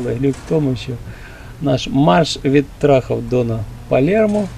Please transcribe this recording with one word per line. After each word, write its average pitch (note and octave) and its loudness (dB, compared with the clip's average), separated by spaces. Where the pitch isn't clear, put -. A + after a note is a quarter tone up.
але A#2+ -2
глюк C3 0
в - -16
тому, D3 0
що B2+ -8
наш C#3 0
марш D#3+ 4
відтрахав C3+ 2
Дона A#2 0
Палермо, G3+ 2